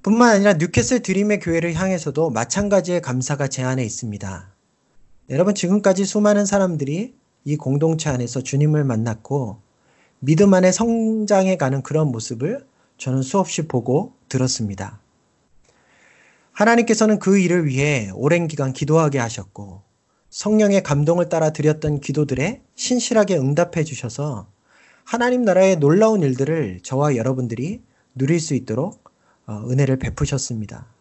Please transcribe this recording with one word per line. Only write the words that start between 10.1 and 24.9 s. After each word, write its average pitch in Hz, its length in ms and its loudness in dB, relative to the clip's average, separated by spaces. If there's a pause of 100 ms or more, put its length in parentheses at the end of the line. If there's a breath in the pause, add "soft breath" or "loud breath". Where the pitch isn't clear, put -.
믿음 165 340 4
안에 185 180 6
성장해가는 208 1120 0
그런 151 280 0
모습을 123 540 -6 (320)
저는 131 240 -2
수없이 175 460 -2
보고 131 460 -2 (140)
들었습니다. 104 720 -4 (1500 soft breath)
하나님께서는 220 680 2
그 196 180 2
일을 175 300 2
위해 131 460 0
오랜 156 340 0
기간 143 260 -4
기도하게 147 460 0
하셨고 101 640 -10 (500)
성령의 208 500 2
감동을 165 480 2
따라 156 220 2
드렸던 151 480 0
기도들에 147 600 -2 (140)
신실하게 220 640 0
응답해 151 460 0
주셔서 127 640 -8 (560 soft breath)